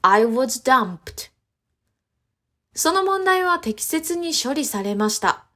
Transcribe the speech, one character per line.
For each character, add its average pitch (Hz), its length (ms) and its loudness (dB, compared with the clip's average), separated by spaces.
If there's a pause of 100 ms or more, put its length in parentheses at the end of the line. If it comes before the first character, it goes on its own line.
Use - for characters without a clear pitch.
I 202 220 6
was 233 380 -2
dumped. 214 680 -2 (1400)
そ 320 180 0
の 381 120 2
問 381 200 0
題 370 200 2
は 349 140 2
適 220 260 -6
切 320 320 -4
に 339 180 -4
処 262 180 -2
理 294 120 -2
さ 202 180 -4
れ 202 120 -2
ま 208 160 0
し - 80 -4
た。 - 380 -2